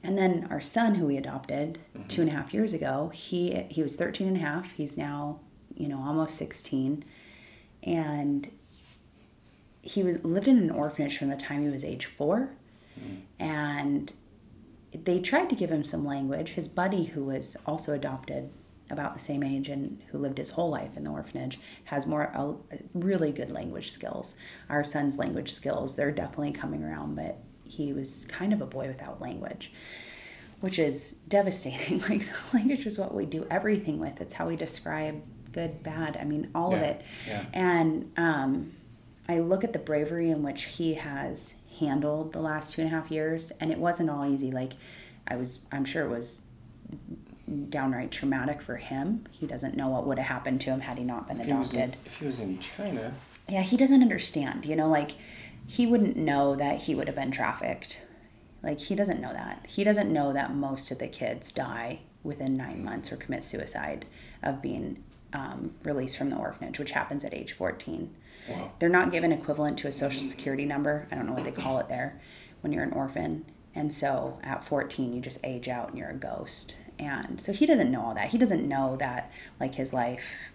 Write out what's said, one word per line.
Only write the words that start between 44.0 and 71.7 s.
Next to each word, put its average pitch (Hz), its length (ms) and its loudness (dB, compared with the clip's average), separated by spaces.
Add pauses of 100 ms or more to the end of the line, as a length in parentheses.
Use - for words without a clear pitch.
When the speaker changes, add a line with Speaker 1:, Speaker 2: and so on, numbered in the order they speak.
Speaker 1:
all 143 200 0
easy. 135 200 2
Like, 131 220 -2 (540)
I - 80 -2
was, 127 360 -4
I'm 139 140 0
sure 156 200 0
it - 60 0
was 117 300 -4 (1300)
downright 135 420 0
traumatic 135 500 0
for 120 160 -6
him. 156 540 -2
He - 140 -6
doesn't 127 300 -4
know 135 120 2
what 127 200 2
would 135 100 2
have 135 100 0
happened 127 340 0
to 135 100 0
him 131 100 2
had 123 160 -4
he 123 60 -4
not 123 240 -2
been - 120 -4
Speaker 2:
If - 60 -4
he 143 80 2
was 127 200 2
in, 120 80 2
Speaker 1:
adopted. 127 240 -2
Speaker 2:
if - 120 -14
he 151 80 -8
was 123 140 -2
in 92 200 -2
China. 135 540 -4 (340)
Speaker 1:
Yeah, 190 140 2
he 190 160 4
doesn't 262 240 10
understand, 175 640 4
you 156 100 0
know, 160 140 4
like, 147 220 6 (560)
he - 180 4
wouldn't 226 320 6
know 139 380 6
that 143 280 2
he 156 120 0
would 135 120 0
have - 80 -4
been 131 160 0
trafficked. - 720 -2 (600)
Like, 147 160 -2
he - 160 -2
doesn't 196 260 2
know - 120 -6
that. - 360 -8
He 196 140 0
doesn't 208 280 6
know 143 220 4
that 139 220 0
most 135 360 -2
of 131 80 -4
the 123 80 -4
kids 120 440 -4
die 123 480 -4 (240)
within 135 340 0
nine - 260 -4
months - 280 -6
or - 40 -6
commit - 280 -6
suicide - 640 -4 (360)
of 135 200 -2
being, - 420 -4 (300)
um, 135 500 -6
released 135 340 -2
from 139 140 0
the - 40 -2
orphanage, - 440 -6
which 147 120 -4
happens 143 320 -2
at - 100 -6
age - 180 -8
fourteen. 82 640 -4 (340)
Speaker 2:
Wow. - 300 -6
Speaker 1:
They're 170 100 6
not 180 220 8
given 170 200 4
equivalent 147 480 2
to 151 80 -4
a 139 40 0
social 135 300 0
security 135 440 0
number. 147 460 2
I - 40 -4
don't 131 120 -2
know 127 60 -2
what 131 100 -2
they - 80 -4
call 131 280 0